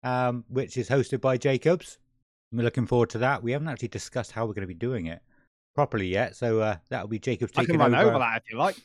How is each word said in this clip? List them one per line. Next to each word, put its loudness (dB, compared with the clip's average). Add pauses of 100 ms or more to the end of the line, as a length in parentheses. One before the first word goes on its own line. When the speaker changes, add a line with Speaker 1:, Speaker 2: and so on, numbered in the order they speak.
Speaker 1:
um, 0
which -4
is -4
hosted 2
by 2
Jacobs. 0 (540)
We're -2
looking 0
forward 4
to -6
that. 0
We -2
haven't -4
actually -8
discussed -8
how -4
we're -6
gonna -6
be -10
doing -4
it -10 (520)
properly 0
yet, 0
so, 0
uh, 0 (120)
that'll -6
be -4
Jacobs -4
Speaker 2:
I 2
can -4
Speaker 1:
taking 2
Speaker 2:
run 6
Speaker 1:
over. 6
Speaker 2:
over 2
that -2
if -16
you -8
like. 0